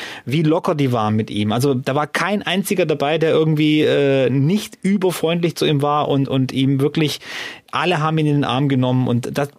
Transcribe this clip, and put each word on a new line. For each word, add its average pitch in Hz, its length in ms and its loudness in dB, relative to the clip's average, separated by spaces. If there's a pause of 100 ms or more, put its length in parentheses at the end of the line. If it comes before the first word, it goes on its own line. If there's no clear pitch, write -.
(260)
wie 147 180 0
locker 165 320 2
die 139 160 0
waren 107 240 0
mit 110 160 -2
ihm. 104 220 -2
Also 131 200 2
da 131 220 -4
war 147 120 -2
kein 196 340 -2
einziger 185 440 0
dabei, 151 320 0
der 160 140 2
irgendwie, 151 500 2
äh, 139 480 2
nicht 143 520 0
überfreundlich 175 720 0
zu - 100 -2
ihm 147 160 2
war 147 280 0
und, 139 180 0
und 131 240 0
ihm 135 300 0
wirklich, 151 400 0 (500)
alle 156 300 -2
haben 160 160 0
ihn 156 80 2
in 147 100 2
den 143 80 2
Arm 131 240 0
genommen. 127 400 2
Und 127 300 -2
das, 143 100 -2 (120)